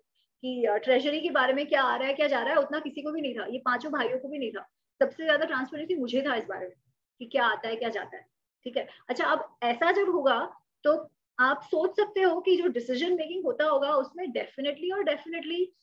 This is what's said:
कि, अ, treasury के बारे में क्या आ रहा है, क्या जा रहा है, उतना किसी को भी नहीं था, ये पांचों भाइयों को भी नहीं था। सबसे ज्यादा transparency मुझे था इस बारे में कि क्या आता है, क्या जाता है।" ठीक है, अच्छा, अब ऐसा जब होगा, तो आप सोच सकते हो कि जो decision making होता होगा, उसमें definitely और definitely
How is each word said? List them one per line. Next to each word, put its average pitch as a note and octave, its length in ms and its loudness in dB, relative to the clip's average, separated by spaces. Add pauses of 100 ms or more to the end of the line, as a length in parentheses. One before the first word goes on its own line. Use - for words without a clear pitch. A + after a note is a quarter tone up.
(420)
कि, B3 240 -2
अ, G#3 100 4
treasury C4 460 2
के E4 80 -2
बारे C4 240 4
में C#4+ 140 -2
क्या C#4+ 140 4
आ A#3+ 140 2
रहा B3+ 120 -2
है, C#4 60 2
क्या D4 140 2
जा B3+ 160 0
रहा C#4 100 0
है, D#4+ 60 4
उतना C#4 200 0
किसी D4 220 -8
को D4+ 100 -6
भी D#4 100 -4
नहीं B3+ 140 -4
था, G#3 100 -6
ये A#3 140 -6
पांचों B3+ 320 -2
भाइयों A#3+ 280 0
को C4+ 80 -10
भी C#4+ 120 -8
नहीं A#3 120 -4
था। - 160 -12 (360)
सबसे D#4+ 220 -2
ज्यादा D#4 200 4
transparency D#4 500 -4
मुझे B3 260 0
था C#4 140 0
इस A3 100 -2
बारे F#3 220 -8
में - 80 -16 (440)
कि B3 60 -12
क्या A#3+ 200 2
आता A3 220 0
है, A3 80 -4
क्या A3+ 140 -4
जाता G3+ 280 -8
है।" - 80 -20 (380)
ठीक B3+ 140 -4
है, - 100 -6 (220)
अच्छा, D4+ 160 -2
अब - 380 -2
ऐसा A#3+ 280 2
जब F#4 180 2
होगा, C#4 440 2 (300)
तो D4+ 280 2 (280)
आप C4+ 240 2
सोच F4+ 280 0
सकते G4+ 300 0
हो F4+ 200 4
कि F#4 140 4
जो F4 120 2
decision B3+ 460 -2
making E4+ 320 -4
होता C4 180 0
होगा, D4 320 2
उसमें D#4+ 300 -2
definitely C#4+ 680 -6
और G4 100 -2
definitely E4 640 -4 (180)